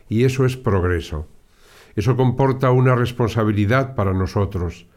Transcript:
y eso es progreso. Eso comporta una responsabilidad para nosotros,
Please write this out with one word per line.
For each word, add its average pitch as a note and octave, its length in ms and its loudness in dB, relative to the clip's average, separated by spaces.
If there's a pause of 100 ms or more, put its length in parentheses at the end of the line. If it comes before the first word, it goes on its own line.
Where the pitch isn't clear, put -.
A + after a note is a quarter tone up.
y A2+ 160 2
eso C3 200 2
es B2+ 120 0
progreso. F2 720 -2 (680)
Eso A#2 200 0
comporta C3 540 2
una B2+ 240 4
responsabilidad A2+ 1040 0
para G2 160 0
nosotros, F#2 760 -4 (100)